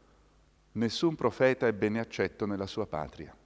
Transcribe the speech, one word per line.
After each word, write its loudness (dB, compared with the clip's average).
nessun 0
profeta 4
è 4
bene 0
accetto -2
nella -4
sua -4
patria. -8